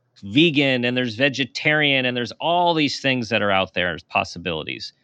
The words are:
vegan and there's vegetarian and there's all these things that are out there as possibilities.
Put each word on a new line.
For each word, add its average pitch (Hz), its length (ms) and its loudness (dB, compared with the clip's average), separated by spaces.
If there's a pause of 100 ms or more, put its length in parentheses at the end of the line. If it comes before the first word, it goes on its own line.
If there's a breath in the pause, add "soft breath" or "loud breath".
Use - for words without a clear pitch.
(240)
vegan 135 600 2
and 123 100 0
there's 123 200 -2
vegetarian 139 920 0
and 123 100 -2
there's 120 180 -4
all 175 420 2
these 147 240 0
things 127 300 0
that 110 120 2
are 104 100 2
out 95 220 0
there 90 220 -2
as 85 80 -14
possibilities. 85 880 -6 (100)